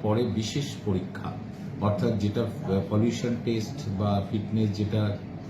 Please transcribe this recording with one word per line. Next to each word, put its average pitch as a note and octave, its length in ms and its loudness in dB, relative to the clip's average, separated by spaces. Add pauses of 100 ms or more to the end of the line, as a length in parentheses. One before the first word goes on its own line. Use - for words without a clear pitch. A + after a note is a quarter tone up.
পরে A2 220 2
বিশেষ A2 420 0 (200)
পরীক্ষা, - 460 -2 (500)
অর্থাৎ G#2+ 380 2
যেটা, G#2 220 2
আহ, G2 480 0
পলিউশন A#2 460 2 (100)
টেস্ট G#2 540 -2
বা G2+ 320 2
ফিটনেস G#2+ 460 2
যেটা G#2 400 2 (320)